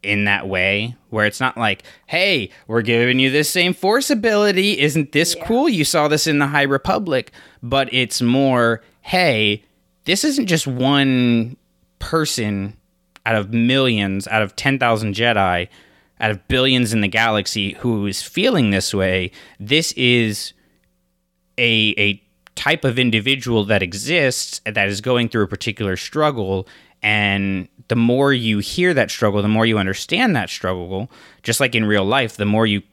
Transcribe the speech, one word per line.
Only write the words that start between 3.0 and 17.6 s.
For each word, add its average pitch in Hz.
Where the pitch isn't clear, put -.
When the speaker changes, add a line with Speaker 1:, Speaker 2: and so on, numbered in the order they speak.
Speaker 1:
you 135
this 147
same 180
Force 233
ability. 208
Isn't 147
this 170
Speaker 2:
Yeah. -
Speaker 1:
cool? 254
You 170
saw 151
this 151
in 147
the 143
High 143
Republic." 139
But 131
it's 123
more, 120
"Hey, 110
this 185
isn't 277
just 165
one 127
person 107
out 113
of 104
millions, 117
out 110
of 95
ten 135
thousand 110
Jedi, 98
out 110
of 101
billions 127
in 113
the 101
galaxy 107